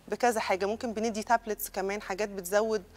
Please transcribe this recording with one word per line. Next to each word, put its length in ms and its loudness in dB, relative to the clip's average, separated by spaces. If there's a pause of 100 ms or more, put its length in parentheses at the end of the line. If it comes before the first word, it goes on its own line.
بكذا 320 2
حاجة. 260 0
ممكن 260 -2
بندي 300 -2
تابلتس 480 0
كمان، 320 -2
حاجات 260 -2
بتزود، 540 0 (140)